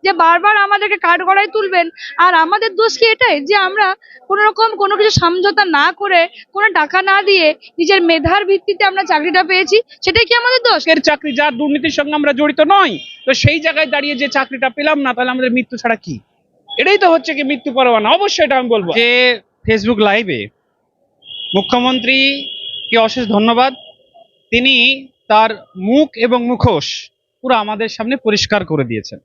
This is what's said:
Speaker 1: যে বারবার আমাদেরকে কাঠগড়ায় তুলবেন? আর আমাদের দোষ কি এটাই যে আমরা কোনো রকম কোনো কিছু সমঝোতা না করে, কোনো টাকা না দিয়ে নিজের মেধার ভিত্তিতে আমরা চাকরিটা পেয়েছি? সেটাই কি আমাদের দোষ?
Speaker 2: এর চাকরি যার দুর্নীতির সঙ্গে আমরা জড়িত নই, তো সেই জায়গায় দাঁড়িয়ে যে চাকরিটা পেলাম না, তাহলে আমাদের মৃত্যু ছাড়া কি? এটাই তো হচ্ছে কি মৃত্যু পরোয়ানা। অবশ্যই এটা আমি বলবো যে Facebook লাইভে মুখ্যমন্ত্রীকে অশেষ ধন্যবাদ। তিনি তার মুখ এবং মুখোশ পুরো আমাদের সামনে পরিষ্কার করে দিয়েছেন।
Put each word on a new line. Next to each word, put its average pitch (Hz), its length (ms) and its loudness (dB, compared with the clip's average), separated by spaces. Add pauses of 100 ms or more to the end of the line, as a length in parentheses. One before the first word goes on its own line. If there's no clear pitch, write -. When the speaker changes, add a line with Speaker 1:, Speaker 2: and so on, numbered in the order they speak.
Speaker 1:
যে 381 100 -2
বারবার 349 440 2
আমাদেরকে 403 400 0
কাঠগড়ায় 370 560 0
তুলবেন? 370 340 0 (300)
আর 359 180 4
আমাদের 392 400 0
দোষ 440 240 0
কি 453 80 2
এটাই 440 340 2
যে 302 140 -2
আমরা 392 320 0 (420)
কোনো 403 140 2
রকম 427 340 2
কোনো 403 200 0
কিছু 415 240 2
সমঝোতা 370 440 0
না 302 280 2
করে, 381 280 0 (320)
কোনো 415 200 0
টাকা 311 300 0
না 381 200 2
দিয়ে 381 240 2 (320)
নিজের 370 240 2
মেধার 330 420 2
ভিত্তিতে 392 400 0
আমরা 392 200 0
চাকরিটা 330 400 0
পেয়েছি? 370 320 0 (240)
সেটাই 453 240 2
কি 453 100 0
আমাদের 494 300 0
দোষ? 392 220 2
Speaker 2:
এর 320 140 2
চাকরি 302 320 -2
যার 294 240 0
দুর্নীতির 285 400 -2
সঙ্গে 294 180 -4
আমরা 294 180 0
জড়িত 294 280 0
নই, 339 320 4 (320)
তো 262 100 -2
সেই 302 260 0
জায়গায় 311 260 -2
দাঁড়িয়ে 285 280 -4
যে 269 140 -4
চাকরিটা 269 420 -2
পেলাম 294 300 -2
না, 269 120 -2
তাহলে 247 180 -2
আমাদের 254 220 -2
মৃত্যু 247 240 -4
ছাড়া 226 200 -2
কি? 165 180 -12 (540)
এটাই 381 300 0
তো 381 120 2
হচ্ছে 330 240 0
কি 285 80 -4
মৃত্যু 277 300 -4
পরোয়ানা। 233 380 2
অবশ্যই 359 340 0
এটা 262 140 0
আমি 254 100 -2
বলবো 208 240 0
যে 233 160 2 (580)
Facebook 220 360 0
লাইভে 202 380 0 (1120)
মুখ্যমন্ত্রীকে 254 1400 -2
অশেষ 226 300 0
ধন্যবাদ। 233 440 2 (800)
তিনি 254 220 2 (540)
তার 220 220 4 (260)
মুখ 240 400 2
এবং 240 300 0
মুখোশ 233 400 0 (580)
পুরো 254 100 0
আমাদের 214 340 -4
সামনে 226 280 -4
পরিষ্কার 208 480 0
করে 147 200 -2
দিয়েছেন। 113 400 -8